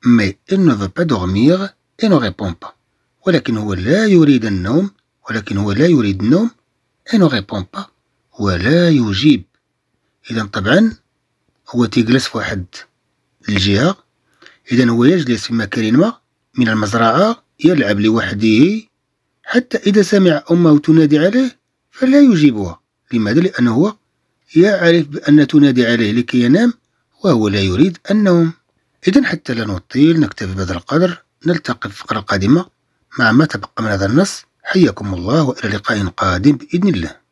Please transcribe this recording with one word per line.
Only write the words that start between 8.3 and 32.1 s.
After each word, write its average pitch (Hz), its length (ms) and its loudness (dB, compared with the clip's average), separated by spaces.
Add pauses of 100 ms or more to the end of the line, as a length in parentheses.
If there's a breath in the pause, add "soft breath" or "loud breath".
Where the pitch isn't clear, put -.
ولا 104 500 0
يجيب. 117 540 2 (880)
إذا 113 120 -6
طبعًا 123 500 -2 (760)
هو 120 160 -2
تيجلس 120 420 0
في - 100 -10
واحد 95 280 -8 (840)
الجهة، 101 480 0 (760 soft breath)
إذا 123 180 2
هو 117 160 0
يجلس 131 380 0
في 117 100 -8
مكان 110 440 -2
ما 214 200 0 (400)
من 120 120 -2
المزرعة، 113 760 -2 (200)
يلعب 117 360 2
لوحده، 110 840 0 (640)
حتى 240 340 -4
إذا 208 240 2
سمع 185 500 2
أمه 165 280 4
تنادي 151 400 2
عليه 240 400 0 (320)
فلا 262 300 2
يجيبها. 143 580 2 (340)
لماذا؟ 113 260 0
لأنه 123 340 -2
هو 180 220 0 (600)
يعرف 170 520 2
بأن 147 400 2
تنادي 135 380 4
عليه 113 260 0
لكي 120 300 -2
ينام، 196 320 2 (500)
وهو 113 240 0
لا 101 140 -2
يريد 110 360 -2 (140)
النوم. 175 420 2 (540)
إذا 247 160 2
حتى 160 300 -6
لا 113 120 -6
نطيل، 139 540 0
نكتفي 101 340 -4
بهذا 95 200 -6
القدر، 170 500 -4 (220)
نلتقي 139 440 -6
في 98 60 -18
الفقرة - 240 -8